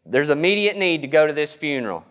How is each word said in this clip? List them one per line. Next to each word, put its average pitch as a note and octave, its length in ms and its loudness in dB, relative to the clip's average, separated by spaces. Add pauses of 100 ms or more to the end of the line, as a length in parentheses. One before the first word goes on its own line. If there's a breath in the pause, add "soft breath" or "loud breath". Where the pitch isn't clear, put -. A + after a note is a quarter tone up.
there's C3 220 0
immediate G3+ 480 2
need F3 240 0
to C3+ 80 -8
go D#3 180 4
to D3+ 60 0
this D3 220 -4
funeral, B2 560 -6